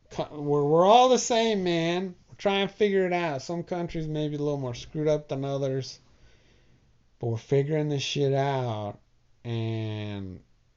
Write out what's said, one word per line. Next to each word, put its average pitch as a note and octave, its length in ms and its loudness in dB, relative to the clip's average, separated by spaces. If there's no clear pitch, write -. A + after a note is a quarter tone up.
co-, D3 300 -8
we're, D3 240 2
we're D#3+ 200 6
all A#3+ 240 8
the A#3+ 120 4
same, A3+ 420 0
man. F3 540 -2
We're - 60 -20
trying G3 320 0
to F#3+ 80 -6
figure G3 320 2
it F3 60 -2
out. E3 300 -2
Some E3+ 200 -6
countries E3 460 -6
may D3+ 180 -2
be D3+ 80 -4
a D3 60 -4
little D3 180 -2
more B2+ 160 -6
screwed D3+ 320 -6
up D3+ 220 0
than C3+ 160 -4
others, C3+ 560 -4
but A#2+ 80 -4
we're A2+ 80 -4
figuring D3 540 0
this C#3+ 120 -2
shit C#3 320 0
out. B2 640 -2
And G#2+ 960 -6